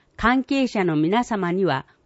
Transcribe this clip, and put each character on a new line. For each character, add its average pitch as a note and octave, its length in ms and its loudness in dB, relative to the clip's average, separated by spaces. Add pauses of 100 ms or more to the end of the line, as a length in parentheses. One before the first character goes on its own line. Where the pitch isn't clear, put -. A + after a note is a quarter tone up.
(180)
関 B3 260 2
係 C4+ 240 0
者 G#3+ 160 -2
の E3 120 0
皆 F3 280 2
様 F#3 280 -2
に F#3 140 0
は C3+ 220 -2 (180)